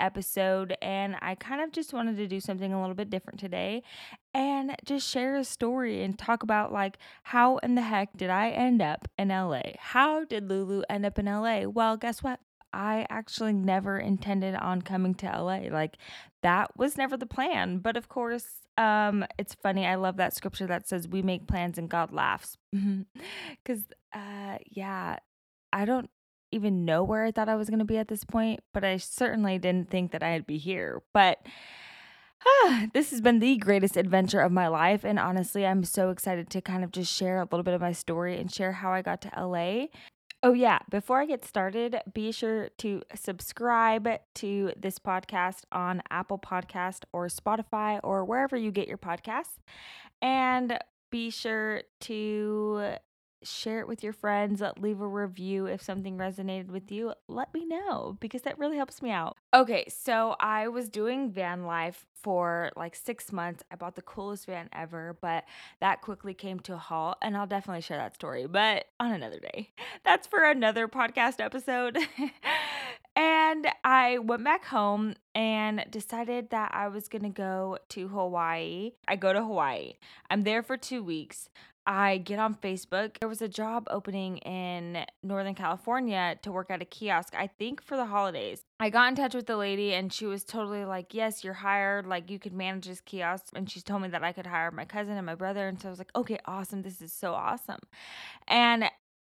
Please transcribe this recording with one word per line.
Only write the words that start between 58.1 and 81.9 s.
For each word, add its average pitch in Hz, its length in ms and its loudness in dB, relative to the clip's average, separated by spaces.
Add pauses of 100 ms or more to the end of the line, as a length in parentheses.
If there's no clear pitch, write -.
because 240 240 -8
that - 160 -4
really 294 180 -2
helps 269 240 -4
me 240 120 -4
out. 165 240 -4 (180)
Okay, 240 340 6
so 226 520 0
I 214 260 2
was 233 220 -6
doing 233 420 -2
van 180 340 -4
life 170 400 -4 (120)
for, 170 580 0
like, 170 220 -8
six - 340 -8
months. 175 400 -6
I 180 60 -12
bought 180 180 -10
the 185 80 -14
coolest 202 440 -10
van 175 260 -10
ever, 165 480 -10
but 165 240 -2 (360)
that 190 200 2
quickly 196 340 -10
came 185 240 -8
to 180 160 -10
a 170 40 -10
halt, 160 440 -4
and 208 140 0
I'll 202 100 -2
definitely 185 360 -4
share 156 160 -6
that 113 180 -6
story, 131 320 -6
but 208 380 2 (120)
on 220 140 0
another 131 260 -4
day. - 320 -10 (320)
That's 370 240 4
for 370 160 4
another 226 460 4
podcast 240 520 2
episode. 247 640 -2
<laughs> - 60 0 (1080)
And 320 500 4 (160)
I 247 360 6
went 233 260 -2
back 311 220 2
home 208 480 2 (200)
and 214 560 0
decided 233 600 -6
that 214 220 -2
I 202 140 -2
was 208 220 -8
gonna 208 220 -4
go 190 480 -4 (100)
to 185 180 -8
Hawaii. 180 840 -2 (160)
I 196 80 2
go 190 160 2
to 202 100 2
Hawaii. 139 520 -2 (360)
I'm 202 140 2
there 220 180 2
for 262 140 -4
two 247 260 -8
weeks. 165 460 -8 (360)
I 196 340 4